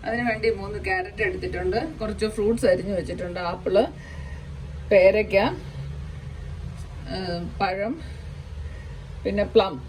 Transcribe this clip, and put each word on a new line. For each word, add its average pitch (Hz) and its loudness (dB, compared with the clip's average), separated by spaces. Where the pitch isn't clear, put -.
അതിനു 233 0
വേണ്ടി 220 0
മൂന്ന് 202 -6
ക്യാരറ്റ് 190 -2
എടുത്തിട്ടുണ്ട്, 185 0
കുറച്ച് 214 -2
ഫ്രൂട്ട്സ് 226 2
അരിഞ്ഞു 196 2
വെച്ചിട്ടുണ്ട്, 175 -4
ആപ്പിള്, 185 4
പേരയ്ക്ക, 196 8
ഏഹ്, 180 -2
പഴം, 196 0
പിന്നെ 202 2
പ്ലം. 196 8